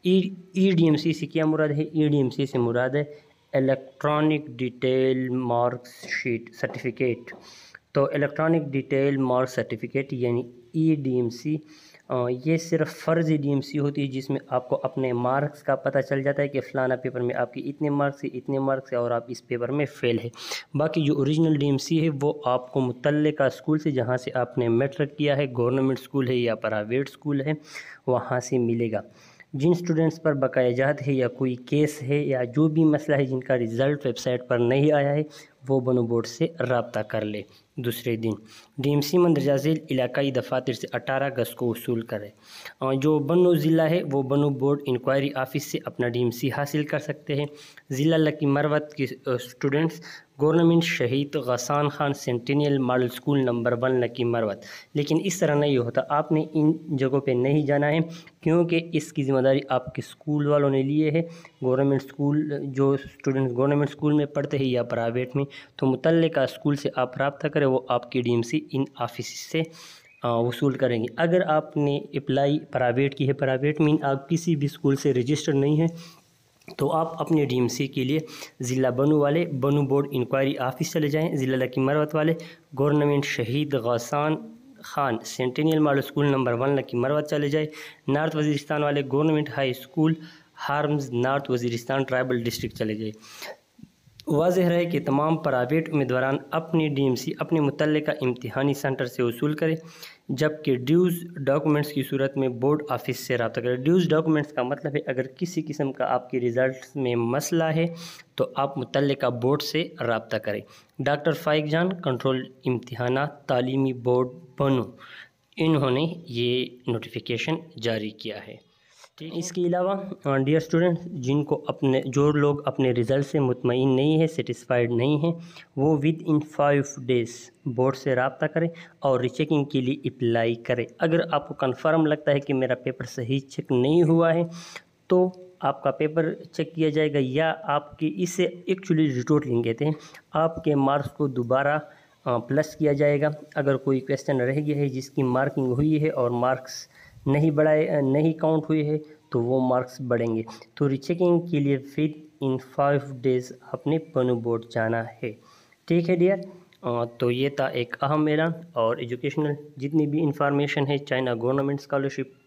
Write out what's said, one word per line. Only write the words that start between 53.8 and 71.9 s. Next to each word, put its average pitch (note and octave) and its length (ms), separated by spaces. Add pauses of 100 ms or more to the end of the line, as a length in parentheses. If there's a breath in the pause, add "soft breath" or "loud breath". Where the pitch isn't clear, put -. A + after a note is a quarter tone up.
लकी A#2+ 200
मरवत। A#2 380 (340 loud breath)
लेकिन D3 220
इस F#3 240
तरह D3+ 140
नहीं D3 220
होता, A#2+ 240
आपने D3+ 540
इन D#3 240 (100)
जगहों C3+ 320
पे C3+ 120
नहीं C#3 320
जाना C#3+ 220
है D#3 140 (420 loud breath)
क्योंकि E3+ 340
इसकी D#3+ 460
ज़िम्मेदारी C3+ 380 (100)
आपके B2+ 300
school D3 460
वालों C#3+ 220
ने C3+ 140
लिए D3+ 260
है। D#3+ 120 (420 loud breath)
गवर्नमेंट C3+ 380
school, D3 640
जो C#3 340
students C3+ 560
गवर्नमेंट C#3+ 360
school D3+ 240
में D3 140
पढ़ते C#3+ 300
हैं C3+ 80
या B2 180
private A#2+ 520
में, C#3 100 (340 loud breath)
तो C#3+ 60
मुतल्लिका D#3 600
स्कूल C#3+ 300
से C#3 220
आप B2+ 140 (100)
रब्ता C#3+ 280
करें, D3 160
वो C3 240
आपकी B2+ 320
डीएमसी A#2+ 520
इन C#3 140 (140)
ऑफिस A#2 260
से, - 340 (640 loud breath)
अ, - 40
वसूल A#2+ 480
करेंगे। B2 320 (120)
अगर E3+ 220
आपने D3+ 560